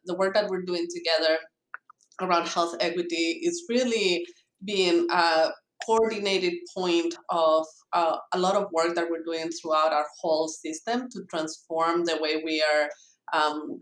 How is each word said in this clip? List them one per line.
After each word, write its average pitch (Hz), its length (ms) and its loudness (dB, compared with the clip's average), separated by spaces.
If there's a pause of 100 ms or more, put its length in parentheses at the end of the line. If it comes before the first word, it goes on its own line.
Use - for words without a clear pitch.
the 175 100 -4
work 190 200 0
that 202 140 2
we're 185 120 -4
doing 175 280 -4
together 160 480 2 (840)
around 175 260 2
health 170 320 -2
equity 170 640 -2
is 170 240 -2
really 226 580 0 (380)
being 180 480 2
a 165 380 4 (360)
coordinated 202 680 2 (200)
point 170 420 0 (140)
of, 160 360 4 (280)
uh, 170 220 2 (180)
a 185 60 0
lot 190 160 2
of - 160 0
work 165 240 2
that 170 140 -2
we're 160 140 -4
doing 165 260 -6
throughout 156 420 0
our 151 140 0 (160)
whole 160 260 0
system 233 640 -6
to 190 180 -12
transform 165 760 -2
the 160 160 0
way 156 240 -2
we 156 160 -2
are, 151 280 2 (440)
um, 151 480 -2